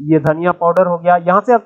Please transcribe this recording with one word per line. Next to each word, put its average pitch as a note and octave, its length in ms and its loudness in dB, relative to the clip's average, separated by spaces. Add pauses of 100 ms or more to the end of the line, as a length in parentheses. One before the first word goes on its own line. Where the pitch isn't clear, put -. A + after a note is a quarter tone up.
ये D3+ 200 0
धनिया D#3+ 320 -2
पाउडर E3+ 340 0
हो F3 100 -4
गया, E3+ 200 0
यहाँ F3+ 240 0
से A#3+ 120 0
आप A3+ 120 0